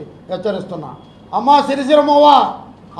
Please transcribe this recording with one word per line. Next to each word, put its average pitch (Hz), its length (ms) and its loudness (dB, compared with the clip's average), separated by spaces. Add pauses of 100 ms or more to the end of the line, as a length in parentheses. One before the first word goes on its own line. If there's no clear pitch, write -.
(300)
హెచ్చరిస్తున్నా. 185 600 -8 (460)
అమ్మా 247 180 0 (140)
సిరిసిరమ్మవ్వా, 285 680 4 (640)